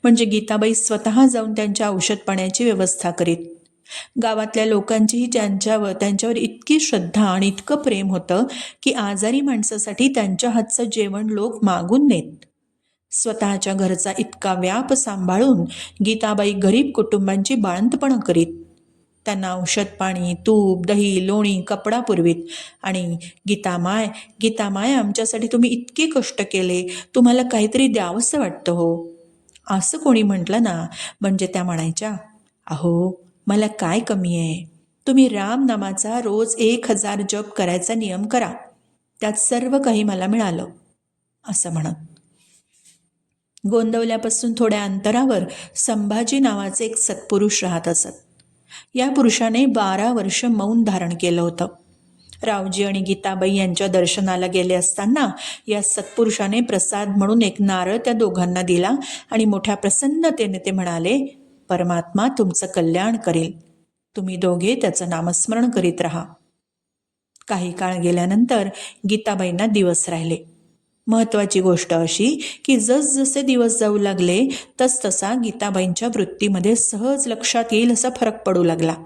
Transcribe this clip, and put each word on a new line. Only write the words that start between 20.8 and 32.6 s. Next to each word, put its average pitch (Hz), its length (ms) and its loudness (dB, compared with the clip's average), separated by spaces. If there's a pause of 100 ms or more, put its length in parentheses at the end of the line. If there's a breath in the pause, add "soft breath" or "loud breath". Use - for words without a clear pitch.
दही, 196 420 2
लोणी, 202 340 2
कपडा 214 380 -2
पुरवीत 175 360 2 (480 loud breath)
आणि 180 340 -4 (320 loud breath)
"गीतामाय, 196 580 0 (360 loud breath)
गीतामाय, 220 500 0
आमच्यासाठी 220 540 0
तुम्ही 240 220 2
इतके 247 360 -2
कष्ट 285 360 -2 (100)
केले, 180 360 0 (280 loud breath)
तुम्हाला 247 280 6
काहीतरी 247 440 2
द्यावंसं 214 520 -2
वाटतं 180 320 -2
हो," 170 360 0 (640)
असं 196 260 -2
कोणी 269 240 4
म्हटलं 196 420 0
ना, 170 240 -2 (340 loud breath)
म्हणजे 196 260 0
त्या 185 160 -4
म्हणायच्या, 165 480 -4 (560)